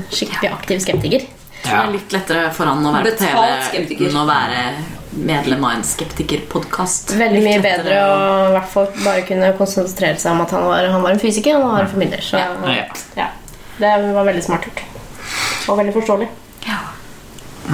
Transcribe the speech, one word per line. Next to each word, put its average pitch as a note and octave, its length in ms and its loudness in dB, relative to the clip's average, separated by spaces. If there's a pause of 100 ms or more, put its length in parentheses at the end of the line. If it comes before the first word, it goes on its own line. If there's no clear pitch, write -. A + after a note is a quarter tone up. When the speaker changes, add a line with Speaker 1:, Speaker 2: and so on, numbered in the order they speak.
(100)
Speaker 1:
skikkelig - 420 -4
aktiv - 280 -4
skeptiker. F#3+ 460 0 (360)
Speaker 2:
Det - 80 -4
er G#2+ 220 2
litt - 180 -6
lettere E3 420 0
for F3 140 -2
han D3 160 2
å D3 100 2
være D3 120 2
på A3 140 2
Speaker 3:
Betalt D#3+ 520 2
Speaker 2:
T F3+ 80 -4
V E3 60 -2
Speaker 3:
skeptiker. D#3 240 -2
Speaker 2:
uten D3 80 0
å D3 100 0
være B2+ 360 2 (500)
medlem C#3+ 520 0
av A#2 120 2
en A2 60 -2
skeptikerpodcast. - 1400 -4
Speaker 1:
Veldig A3+ 160 4
Speaker 2:
Litt G#3+ 100 6
Speaker 1:
mye G#3 160 6
Speaker 2:
lettere F#3 240 2
Speaker 1:
bedre F#3+ 160 2
å D4 480 4
i C#4+ 60 6
hvert C#4+ 140 0
fall G3 180 2 (180)
bare F#3+ 220 2
kunne F#3 320 4
konsentrere F#3 600 0
seg E3+ 140 0
om E3+ 80 2
at E3+ 100 -2
han F3+ 140 0
var, F3 240 2
han F#3 140 2
var F3+ 100 4
en G3+ 60 4
fysiker, G#3+ 380 2
og C#4 60 4
han B3+ 100 2
var G3+ 100 2
en G3 100 -2
formidler, F#3+ 300 -2
så - 160 -2
Speaker 2:
Ja. F#3 100 0 (160)
Speaker 4:
Ja. A#2+ 220 -2 (300)
Speaker 1:
ja. F2 120 -2 (500)
Det G3+ 360 2
var G3+ 100 4
veldig F3+ 200 2
smart F3 200 -2
gjort. - 180 -10 (840)
Og G3+ 100 2
veldig G3+ 160 2
forståelig. A3 340 2 (380)
Speaker 2:
Ja. G#3+ 120 -4 (960)